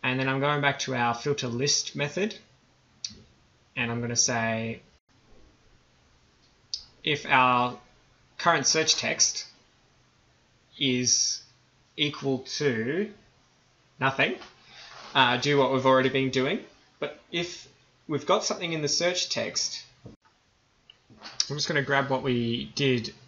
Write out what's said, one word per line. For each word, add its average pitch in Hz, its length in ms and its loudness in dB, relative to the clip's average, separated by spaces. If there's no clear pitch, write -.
And 127 180 -2
then 135 100 0
I'm 135 100 0
going 143 220 2
back 139 180 0
to 131 160 -4
our 120 180 2
filter 139 340 -4
list 123 480 -2
method, 147 400 -2
and 117 160 -2
I'm 120 100 -4
gonna 120 140 -4
say 113 680 -2
if 147 220 -2
our 127 520 4
current 160 280 2
search 156 300 2
text - 500 -2
is 127 640 0
equal 135 420 -2
to 143 720 -2
nothing, 135 360 0
uh, 123 220 4
do 139 220 2
what 131 160 4
we've 127 120 2
already 131 240 6
been 131 200 0
doing. 135 320 0
But - 200 -8
if - 360 -6
we've 143 180 -2
got 208 200 2
something 185 260 -4
in 156 100 -4
the 147 60 -2
search 175 400 0
text, - 560 -4
I'm 143 80 -6
just 147 100 -4
gonna 151 140 0
grab 139 280 0
what 131 140 0
we 120 520 -2
did 123 380 0